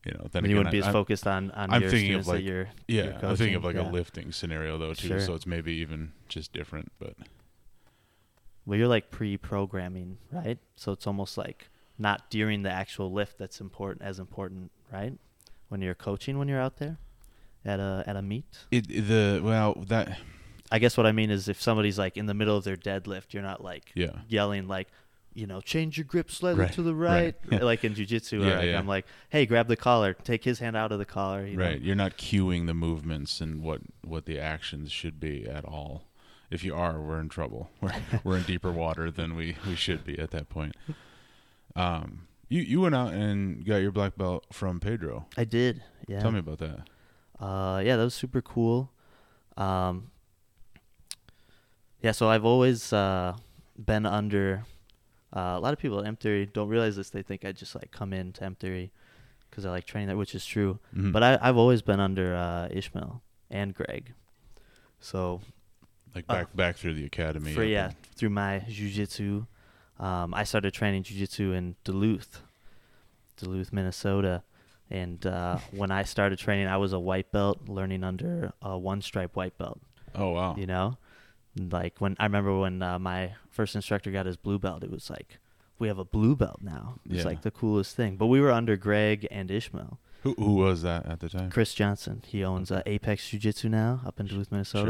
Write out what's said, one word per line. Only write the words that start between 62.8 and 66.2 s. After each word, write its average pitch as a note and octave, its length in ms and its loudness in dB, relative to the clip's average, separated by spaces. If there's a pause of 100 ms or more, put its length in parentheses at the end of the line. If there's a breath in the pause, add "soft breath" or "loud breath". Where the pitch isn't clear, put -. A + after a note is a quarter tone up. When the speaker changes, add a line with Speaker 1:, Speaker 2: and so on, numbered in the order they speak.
Speaker 2:
and G2 240 -4
Greg. - 400 -8 (840 soft breath)
So F2+ 420 -4 (760)
Speaker 1:
Like, F2 140 -8